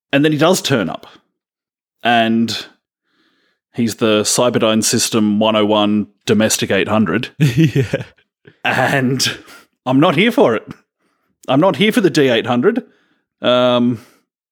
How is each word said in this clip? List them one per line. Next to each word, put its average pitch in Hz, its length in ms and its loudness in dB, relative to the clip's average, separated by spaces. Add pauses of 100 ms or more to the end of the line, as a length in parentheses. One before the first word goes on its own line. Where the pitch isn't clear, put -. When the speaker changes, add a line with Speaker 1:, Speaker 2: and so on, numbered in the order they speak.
(120)
Speaker 1:
And 143 120 2
then 156 80 0
he 147 60 -2
does 170 220 2
turn 104 300 -2
up. - 160 -14 (960)
And 113 640 0 (1080)
he's 117 220 -4
the 107 260 2
Cyberdyne 110 600 0
System 107 560 0
one 110 160 2
oh 107 100 2
one 104 440 0 (180)
Domestic 107 460 0
eight 95 160 0
hundred. 107 460 -2
Speaker 2:
<laughs> - 40 -10
Yeah. 135 680 0 (600)
Speaker 1:
And 131 720 -2 (480)
I'm 131 140 2
not 165 160 2
here 220 160 2
for 147 240 2
it. - 80 -10 (840)
I'm 131 120 0
not 180 160 2
here 202 160 2
for - 80 0
the 170 100 2
D 139 180 2
eight 113 180 0
hundred. 127 380 0 (560)
Um, 123 640 0 (480)